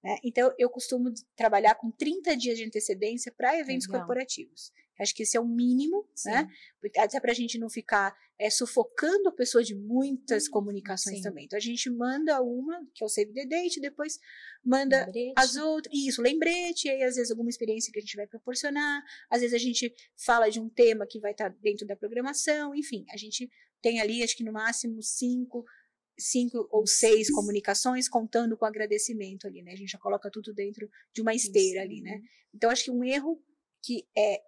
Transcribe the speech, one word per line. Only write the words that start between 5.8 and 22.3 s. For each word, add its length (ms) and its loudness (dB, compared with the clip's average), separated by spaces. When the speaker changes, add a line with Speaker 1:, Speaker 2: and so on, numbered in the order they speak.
Speaker 2:
Sim. 160 -8
Speaker 1:
né? 180 2
Porque 180 -2
até 220 2
pra 120 0
gente 240 -4
não 120 -6
ficar, 440 0
é, 120 -2
sufocando 800 2
a 20 0
pessoa 320 2
de 100 -4
muitas 760 0
Speaker 2:
Hum, 40 -8
Speaker 1:
comunicações 680 -4
Speaker 2:
sim. 60 -10
Speaker 1:
também. 220 -8
Então, 100 -10
a 60 -2
gente 280 -4
manda 520 0
uma, 520 -4
que 80 -10
é 40 -2
o 40 -4
save 240 0
the 120 -6
date, 340 -2
depois 400 -6
manda 420 4
Speaker 2:
Lembrete. 320 -4
Speaker 1:
as 180 4
outras. 420 -2
Isso, 240 0
lembrete, 680 2
e 40 0
aí, 120 0
às 120 2
vezes, 160 -2
alguma 180 -2
experiência 440 -4
que 60 -6
a 20 -6
gente 160 -12
vai 100 -8
proporcionar, 720 -4
às 100 2
vezes 140 2
a 40 2
gente 360 0
fala 320 6
de 100 -2
um 100 -6
tema 380 6
que 120 -14
vai 140 -4
tá 140 -4
dentro 400 -4
da 80 -6
programação, 800 -2